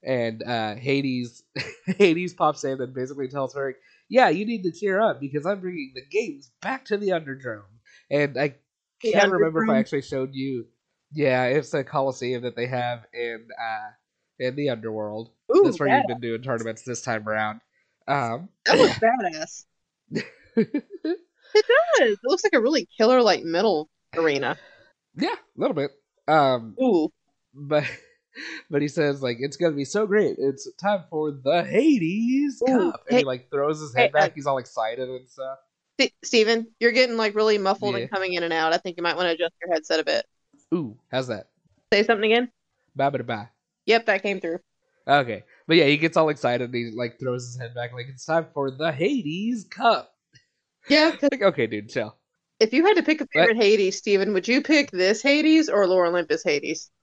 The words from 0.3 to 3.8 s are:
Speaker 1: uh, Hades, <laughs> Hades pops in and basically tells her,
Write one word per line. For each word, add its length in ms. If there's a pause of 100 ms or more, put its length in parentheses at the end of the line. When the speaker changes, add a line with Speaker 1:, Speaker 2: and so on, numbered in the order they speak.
Speaker 1:
uh, 320
Hades, 680 (120)
<laughs> 300
Hades 480
pops 320
in 160
and 120
basically 360
tells 260
her, 200 (340)